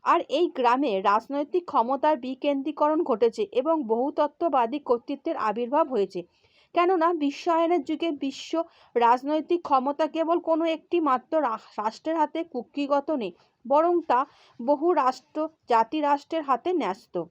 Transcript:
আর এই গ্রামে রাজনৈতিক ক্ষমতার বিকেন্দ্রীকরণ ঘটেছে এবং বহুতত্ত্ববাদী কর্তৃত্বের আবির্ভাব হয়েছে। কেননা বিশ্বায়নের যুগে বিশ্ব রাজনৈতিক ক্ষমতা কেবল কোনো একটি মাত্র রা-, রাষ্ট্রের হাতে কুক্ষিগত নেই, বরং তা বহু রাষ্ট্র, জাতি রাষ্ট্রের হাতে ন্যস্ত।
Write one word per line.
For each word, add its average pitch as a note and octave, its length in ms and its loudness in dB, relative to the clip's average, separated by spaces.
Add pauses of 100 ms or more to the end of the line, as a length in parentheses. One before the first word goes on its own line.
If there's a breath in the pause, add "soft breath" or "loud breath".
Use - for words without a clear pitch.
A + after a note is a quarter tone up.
আর D#4+ 160 4 (100)
এই D#4+ 180 2
গ্রামে A#3+ 540 0
রাজনৈতিক C#4 640 0
ক্ষমতার C4+ 520 0
বিকেন্দ্রীকরণ C#4+ 840 -2
ঘটেছে A3+ 480 0
এবং D4+ 320 0
বহুতত্ত্ববাদী C#4 960 0
কর্তৃত্বের C#4 580 -4
আবির্ভাব A#3+ 520 0
হয়েছে। G3 340 -4 (500 soft breath)
কেননা F4 400 2
বিশ্বায়নের E4 680 0
যুগে D#4+ 280 -4
বিশ্ব C#4+ 520 -6 (320 soft breath)
রাজনৈতিক C#4 680 2
ক্ষমতা C#4+ 460 0
কেবল E4 320 0
কোনো E4 260 0
একটি D#4+ 340 -2
মাত্র C#4+ 420 0
রা-, A3+ 360 -4
রাষ্ট্রের C4+ 400 -4
হাতে D#4+ 260 -2
কুক্ষিগত C#4+ 680 -4
নেই, A#3 200 -4 (360 soft breath)
বরং E4 340 2
তা C4+ 240 0 (360 soft breath)
বহু C#4+ 320 2
রাষ্ট্র, D4 560 -2 (200)
জাতি A#3 320 2
রাষ্ট্রের C#4+ 420 0
হাতে C#4 300 -2
ন্যস্ত। G3 580 -4